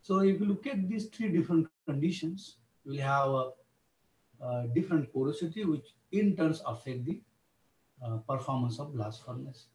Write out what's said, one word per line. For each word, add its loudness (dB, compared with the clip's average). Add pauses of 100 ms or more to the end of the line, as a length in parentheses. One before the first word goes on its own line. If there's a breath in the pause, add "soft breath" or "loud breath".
So 2
if 6
you 2
look 0
at 0
these -2
three -2
different 4 (200)
conditions, -2 (280)
we'll -6
have 2
a, 0 (960)
a -2
different 2
porosity, -2
which 0 (240)
in 4
turns 0
affect -6
the, -4 (840)
uh, -4 (120)
performance -2
of -10
blast -6
furnace. -12